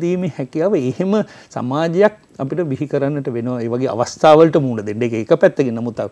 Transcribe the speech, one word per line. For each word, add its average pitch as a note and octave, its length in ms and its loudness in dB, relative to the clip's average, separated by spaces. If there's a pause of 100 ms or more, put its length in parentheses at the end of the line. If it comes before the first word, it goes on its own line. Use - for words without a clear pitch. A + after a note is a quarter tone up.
දීමේ F3+ 340 -2
හැකියාව D#3 440 -2
එහෙම F3+ 360 -2 (380)
සමාජයක් E3 640 0 (240)
අපිට C#3+ 180 -6 (120)
බිහි C3+ 200 -6
කරන්නට C#3 440 -2
වෙනවා. B2 280 -4
ඒ A#2 80 -4
වගේ B2+ 220 -4
අවස්ථාවලට D#3 720 6
මුහුණ A2 220 -4
දෙන්න. G#2+ 200 -4
ඒක A2+ 120 -4
එක A2 140 0 (100)
පැත්තකින්. C#3 360 2
නමුත් A#2 200 -6 (140)